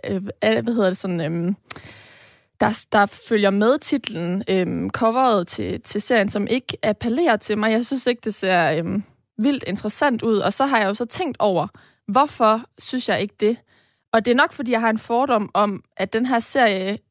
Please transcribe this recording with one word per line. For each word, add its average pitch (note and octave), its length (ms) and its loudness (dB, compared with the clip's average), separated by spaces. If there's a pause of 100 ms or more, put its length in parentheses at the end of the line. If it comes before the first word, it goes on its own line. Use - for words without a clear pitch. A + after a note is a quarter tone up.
øh, F#3+ 120 -4 (200)
er, A3 200 2
hvad A#3 120 -2
hedder G#3 160 2
det, F3+ 80 -2
sådan, F3 240 -4
øhm, E3+ 340 -2 (1040)
der, A3 320 0
der G3+ 140 6 (240)
følger G#3 200 4
med G#3+ 280 4
titlen, F#3+ 720 -4
øhm, F3+ 400 0
coveret A3+ 580 2
til, - 340 -6
til - 200 -6
serien, G#3+ 280 2
som G3+ 180 -2
ikke - 360 -4
appellerer A#3+ 520 0
til G#3 220 -4
mig. A3 140 0
Jeg A#3 140 0
synes C4 220 -4
ikke, B3 160 0
det G#3+ 100 -4
ser, E3+ 440 2
øhm, F#3+ 260 -4 (340)
vildt B3+ 300 0
interessant A3 560 -2
ud. A3 140 2
Og G3 160 0
så C4+ 120 0
har C4+ 140 2
jeg G#3 80 0
jo G3 60 0
så A#3 120 -6
tænkt D4 340 -4
over, F#3 280 0 (440)
hvorfor A3+ 500 2 (180)
synes - 300 -4
jeg F#3 120 0
ikke G3+ 180 -6
det? A3 180 2 (560)
Og A3+ 120 2
det A#3+ 60 2
er A#3 40 2
nok, D4 160 4
fordi B3+ 200 -6
jeg A#3 80 2
har A3+ 100 2
en A3 80 0
fordom A#3 560 0
om, G3+ 300 0 (140)
at G3 160 -4
den A3+ 120 0
her B3+ 140 2
serie G#3 580 0 (140)